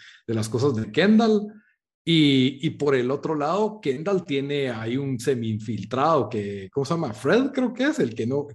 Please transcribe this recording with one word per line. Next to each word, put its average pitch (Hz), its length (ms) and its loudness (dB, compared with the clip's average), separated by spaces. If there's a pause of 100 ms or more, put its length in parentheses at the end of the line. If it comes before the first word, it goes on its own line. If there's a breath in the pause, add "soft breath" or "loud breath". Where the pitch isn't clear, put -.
(260 loud breath)
de 113 80 -2
las 110 140 -2
cosas 127 280 0
de 110 140 -4
Kendall. 214 580 4 (540 loud breath)
Y, 143 640 4
y 147 40 -2
por 139 240 0
el 123 160 2
otro 147 240 -2
lado, 190 460 -2
Kendall 160 440 -2
tiene 139 460 -2
ahí 113 260 -4
un 135 240 -4
semi-infiltrado 120 1080 0
que, 101 420 -6
¿cómo 139 140 -2
se 170 80 -2
llama? 160 180 -2
Fred 208 400 2
creo 254 220 -2
que 254 100 -2
es 302 140 0
el 120 160 -2
que 113 120 -4
no, 139 280 -2